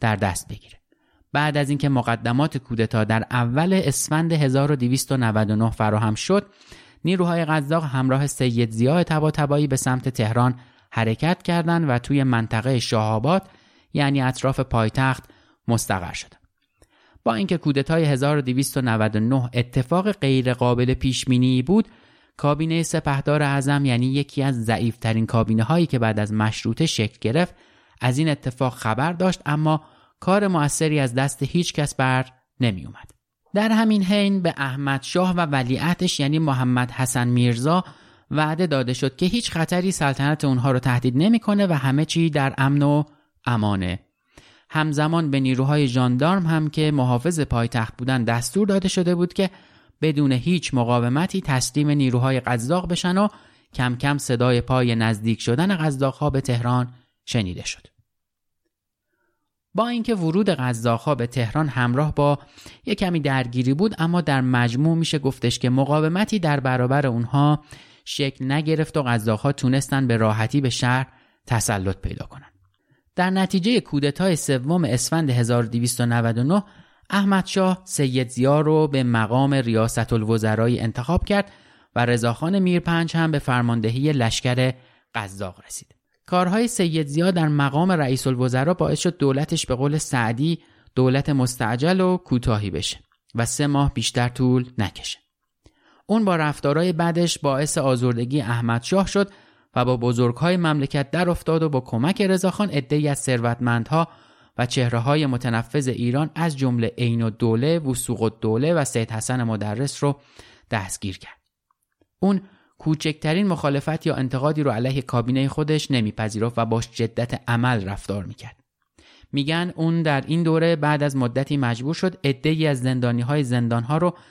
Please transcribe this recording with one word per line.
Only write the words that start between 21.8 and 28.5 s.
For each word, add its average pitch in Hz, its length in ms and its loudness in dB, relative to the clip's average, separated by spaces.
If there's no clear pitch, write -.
کابینهٔ 160 460 0
سپهدار 151 600 0
اعظم، 139 420 0
یعنی 123 220 2
یکی 139 360 -2
از 127 220 -2
ضعیف‌ترین 113 640 0
کابینه‌هایی 113 600 2
که 131 120 0
بعد 110 220 0
از 107 120 -2
مشروطه 110 540 -2
شکل 110 340 -2
گرفت، 147 340 -2
از 123 180 0
این 160 100 2
اتفاق 131 460 -4